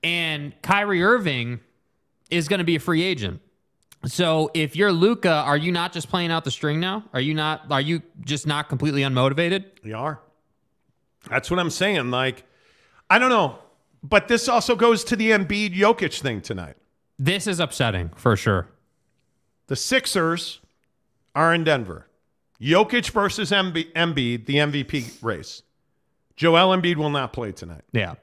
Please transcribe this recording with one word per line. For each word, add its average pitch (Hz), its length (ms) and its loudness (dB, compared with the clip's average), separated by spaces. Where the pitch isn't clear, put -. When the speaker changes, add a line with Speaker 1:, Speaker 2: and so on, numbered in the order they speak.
Speaker 1:
And 160 500 -4
Kyrie 196 400 2
Irving 143 580 0
is 165 180 -2
gonna 180 160 0
be 165 120 2
a 143 40 -2
free 165 220 0
agent. 143 380 -4
So 160 480 2
if 151 220 -2
you're 196 160 4
Luka, 180 400 4
are 147 240 2
you 160 160 0
not 175 200 -2
just 165 160 -8
playing 175 220 -2
out 165 140 -2
the 147 60 -4
string 151 300 -2
now? 196 240 -4
Are 131 60 -2
you 143 140 0
not, 156 360 -4
are 139 100 2
you 156 220 -2
just 139 240 -6
not 147 220 0
completely 139 340 0
unmotivated? 139 600 0
Speaker 2:
You 107 140 -12
are. 143 240 -6
That's 131 200 -4
what 175 100 0
I'm 170 100 0
saying. 170 400 -2
Like, 127 340 -2
I 196 100 6
don't 254 120 4
know. 185 280 0
But 202 260 2
this 233 200 2
also 233 280 2
goes 233 280 4
to 240 120 -2
the 220 140 2
Embiid 202 440 0
Jokic 196 460 2
thing 117 220 -4
tonight. 85 340 -10
Speaker 1:
This 180 280 0
is 180 140 -2
upsetting 101 560 -2
for 113 200 4
sure. 95 320 0
Speaker 2:
The 139 80 -4
Sixers 175 840 -2
are 165 200 4
in 165 100 0
Denver. 117 420 -2
Jokic 208 500 2
versus 202 420 0
Embi-, 180 420 0
Embiid, 135 520 0
the 139 120 2
M 147 120 2
V 143 140 -2
P 131 220 -4
race. 92 400 -8
Joel 170 400 4
Embiid 175 200 0
will 151 140 -2
not 139 220 -4
play 110 200 -8
tonight. 85 300 -16
Speaker 1:
Yeah. 98 300 -2